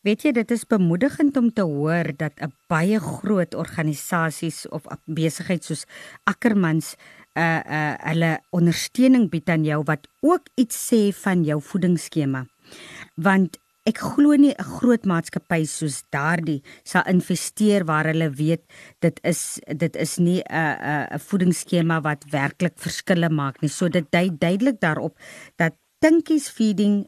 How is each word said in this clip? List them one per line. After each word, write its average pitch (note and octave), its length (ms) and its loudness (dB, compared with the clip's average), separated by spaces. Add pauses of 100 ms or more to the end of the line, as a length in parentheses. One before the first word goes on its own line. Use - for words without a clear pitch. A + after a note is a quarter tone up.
Weet G#3 220 0
jy, D4 100 2
dit A3+ 180 0
is A#3 160 -2
bemoedigend A3+ 680 2
om A#3 160 2
te G#3 100 -2
hoor D#3 420 0 (120)
dat D#3 240 -4
'n D#3 120 -8 (160)
baie F3+ 320 2
groot F#3+ 540 -2
organisasies D#3+ 1120 -4
of - 220 -10
a-, D3+ 60 -12 (100)
besigheid D#3+ 580 -4
soos - 220 -8 (380)
Ackermans, F#3+ 720 0 (380)
uh, E3 320 0
uh, D3+ 320 -4
hulle D#3+ 400 0 (120)
ondersteuning G#3+ 800 4
bied E3 180 -4
aan D#3+ 160 2
jou D3+ 200 0
wat D3+ 240 -4 (120)
ook F4 340 2
iets - 400 -2
sê G#3 180 4 (100)
van F3+ 220 2
jou D3+ 160 -2
voedingsskema. D3+ 880 -2 (680)
Want F#3+ 420 2 (260)
ek A3 140 0
glo D4 380 4
nie C#4+ 180 6
'n - 80 -8
groot A#3 420 0
maatskappy E3 600 -2
soos D3+ 460 -6
daardie D3+ 520 -2 (220)
sal - 220 0
investeer F#3+ 800 0
waar D#3 200 0
hulle D#3+ 260 0
weet D3+ 320 -2 (380)
dit D#3+ 240 0
is, - 360 -4 (160)
dit E3 200 -4
is - 220 -4
nie F3+ 240 2
'n, - 120 -12
'n, D3 600 -2
'n D3+ 40 -6
voedingsskema E3+ 840 0
wat D3 300 -4
werklik D3 460 -2
verskille E3+ 520 -2
maak C#3+ 320 -2
nie. D3 100 -2
So F3 180 -2
dit E3 220 -2
dui F3+ 280 0
duidelik G3+ 420 0
daarop D#3+ 360 -2 (400)
dat E3 160 0 (260)
Tinkies D#4 520 2
Feeding G#3 580 2